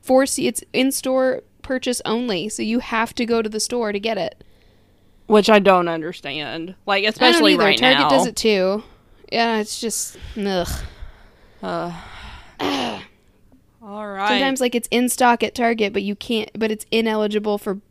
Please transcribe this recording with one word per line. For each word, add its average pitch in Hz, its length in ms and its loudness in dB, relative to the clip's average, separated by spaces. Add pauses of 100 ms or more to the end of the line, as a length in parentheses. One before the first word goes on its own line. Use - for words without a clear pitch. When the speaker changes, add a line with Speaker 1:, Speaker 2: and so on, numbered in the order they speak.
Speaker 1:
force 262 380 2
you, 240 80 0
it's 240 160 -4 (100)
in-store 262 720 0 (180)
purchase 254 440 -4
only, 214 440 -2
so 226 140 -6
you 220 160 0
have 226 360 -4
to 247 100 0
go 226 160 0
to 220 80 -4
the 214 100 -6
store 233 320 -2
to 202 80 -4
get 220 180 -4
it. - 260 -6 (840)
Speaker 2:
Which 208 220 6
I 214 100 10
don't 185 280 4
understand. 160 880 -8 (100)
Like, 196 180 0
especially 220 520 4
Speaker 1:
I - 20 0
don't 254 40 2
either. - 100 4
Speaker 2:
right - 60 4
Speaker 1:
Target 262 220 4
Speaker 2:
now. 285 100 4
Speaker 1:
does 269 180 4
it, - 80 -6
too. 202 480 2 (480)
Yeah, 233 280 0
it's 214 200 -6
just, - 380 -6 (200)
ugh. 190 300 -2 (960)
Speaker 2:
Uh, 175 300 -6 (680)
Speaker 1:
<sighs> 247 400 -4 (840)
Speaker 2:
all 208 260 -12
right. 196 220 -4
Speaker 1:
Sometimes, 262 320 2
like, 247 140 0
it's 233 160 -2
in 247 180 2
stock 240 340 4
at 208 120 -4
Target, 226 380 0
but 196 100 -2
you 202 120 -4
can't, 220 420 -4
but 220 140 -2
it's 214 200 -6
ineligible 214 680 0
for 202 200 -6 (120)